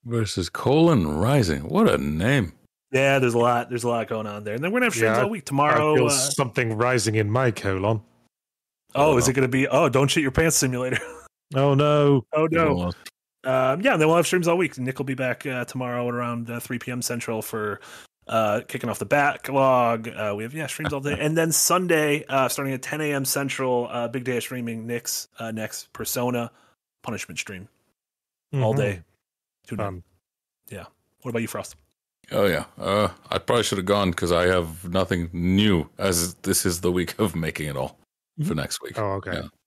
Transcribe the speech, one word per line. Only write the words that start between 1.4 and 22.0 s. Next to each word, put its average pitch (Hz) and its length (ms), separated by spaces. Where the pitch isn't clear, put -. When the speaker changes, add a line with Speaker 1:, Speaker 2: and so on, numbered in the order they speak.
Speaker 1:
What 208 220
a - 80
name. 85 540
Speaker 2:
Yeah, 139 260
there's 120 160
a 120 40
lot, 120 300
there's 120 160
a 120 40
lot 117 180
going 110 220
on 104 160
there. 104 100
And 131 100
then 185 60
we're 233 80
gonna 247 80
have 202 80
streams 113 220
Speaker 3:
Yeah, 123 80
Speaker 2:
all 202 40
week. 214 140
Speaker 3:
I - 40
Speaker 2:
Tomorrow, 151 500
Speaker 3:
feel 123 100
Speaker 2:
uh, 117 40
Speaker 3:
something 120 680
rising 113 380
in 104 120
my 123 220
colon. 101 500
Speaker 2:
Oh, 143 240
is 120 80
Speaker 1:
Oh. 131 40
Speaker 2:
it 123 40
gonna 131 140
be, 131 200
oh, 143 220
don't 135 180
shit 165 140
your 139 80
pants 160 260
simulator? 127 420
<laughs> - 580
Speaker 3:
Oh, 139 180
no. 143 580
Speaker 2:
Oh, 156 180
no. 160 180
Speaker 1:
Almost. 87 280
Speaker 2:
Um, 131 380
yeah, 269 100
and 170 80
then 156 80
we'll 165 80
have 170 100
streams 180 220
all 170 80
week. 175 220
Nick 131 200
will 135 60
be 131 100
back, 127 300
uh, 127 200
tomorrow 123 440
at 120 60
around, 120 340
uh, 120 120
three 123 180
P - 140
M 123 100
Central 117 400
for, 107 380
uh, 110 400
kicking 120 200
off 101 120
the 104 40
backlog. 131 1040
Uh, 104 280
we 107 80
have, 127 100
yeah, 151 140
streams - 260
all 135 60
day. 143 160
Speaker 3:
<laughs> - 40
Speaker 2:
And 156 160
then 165 160
Sunday, 156 760